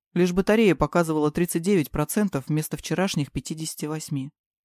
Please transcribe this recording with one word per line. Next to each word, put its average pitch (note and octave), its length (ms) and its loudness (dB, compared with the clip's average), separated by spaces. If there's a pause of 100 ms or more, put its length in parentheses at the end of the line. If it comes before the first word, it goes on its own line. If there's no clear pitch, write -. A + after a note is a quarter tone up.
(140)
лишь F3 180 2
батарея G3+ 420 4
показывала D#3 560 2
тридцать E3+ 320 -2
девять F3+ 300 2
процентов D3+ 560 -2
вместо D3+ 280 -2
вчерашних D#3+ 540 -4
пятидесяти D#3 560 -8
восьми. D3+ 440 -6 (340)